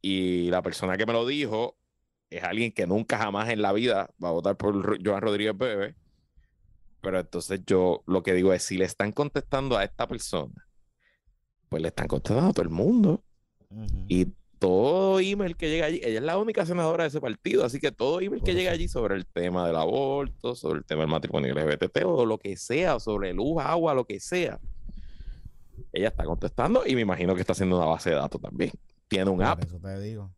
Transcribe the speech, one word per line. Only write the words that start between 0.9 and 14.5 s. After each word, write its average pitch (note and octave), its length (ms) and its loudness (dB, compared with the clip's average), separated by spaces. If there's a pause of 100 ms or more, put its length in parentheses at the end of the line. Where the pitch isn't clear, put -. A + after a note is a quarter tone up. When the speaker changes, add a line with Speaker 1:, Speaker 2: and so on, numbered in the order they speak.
Speaker 1:
que A2 80 0
me A#2 80 0
lo A#2 120 2
dijo B2 520 -2 (520)
es E2+ 140 -8
alguien G#2+ 280 -2
que F#2 160 0
nunca A2 300 2
jamás G#2+ 320 -2
en G#2+ 120 0
la G2+ 120 2
vida G#2+ 360 0 (140)
va F2 60 -2
a E2 40 0
votar F#2+ 240 0
por G2+ 240 0
Ro-, G2+ 220 0
Joan G2 180 0
Rodríguez G#2 360 0
Bebe. G#2+ 380 -2 (1040)
Pero F#2 180 0
entonces F2+ 460 -6
yo F#2 420 4
lo F2+ 160 2
que F#2+ 100 2
digo F#2 200 6
es, F2+ 100 0
si F#2 140 -4
le F#2 80 4
están G#2 260 -2
contestando C3+ 640 -2
a G2 60 2
esta A#2 240 -4
persona, - 600 -6 (1040)
pues D#2 120 -4
le D#2+ 80 -2
están D#2 180 -4
contestando A#2+ 420 2
a - 40 2
todo - 100 2
el E2+ 60 -2
mundo. E3+ 540 4 (460)
Speaker 2:
Ujú. G2 380 -4
Speaker 1:
Y F2+ 200 4 (320)